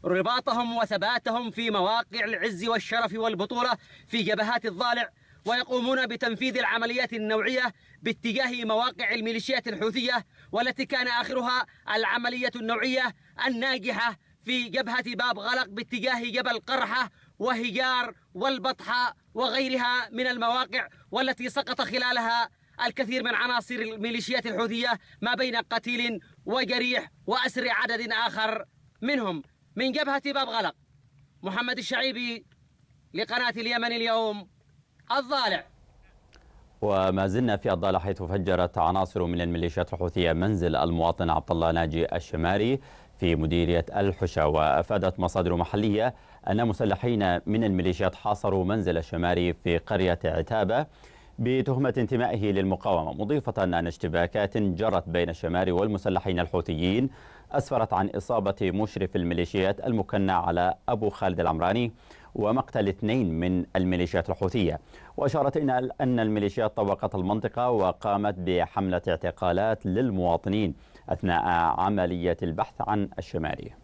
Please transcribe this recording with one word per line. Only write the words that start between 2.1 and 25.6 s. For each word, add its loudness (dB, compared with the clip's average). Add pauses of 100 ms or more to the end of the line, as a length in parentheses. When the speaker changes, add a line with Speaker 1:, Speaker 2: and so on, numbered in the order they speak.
Speaker 1:
العز -4
والشرف 0
والبطولة -2 (380)
في -2
جبهات 0
الضالع، -2 (360)
ويقومون 0
بتنفيذ -2
العمليات -2
النوعية 0 (280)
باتجاه -2
مواقع 0
الميليشيات -2
الحوثية، -2 (260)
والتي -2
كان -2
آخرها 0 (300)
العملية 0
النوعية -2 (320)
الناجحة -2 (280)
في -2
جبهة -2
باب 0
غلق -2
باتجاه -2
جبل -2
قرحة -2 (300)
وهجار 0 (200)
والبطحة -2 (180)
وغيرها 0
من -2
المواقع، -2 (240)
والتي -2
سقط -4
خلالها 0 (360)
الكثير -2
من -2
عناصر -2
الميليشيات -4
الحوثية -2 (220)
ما 0
بين -2
قتيل -2 (260)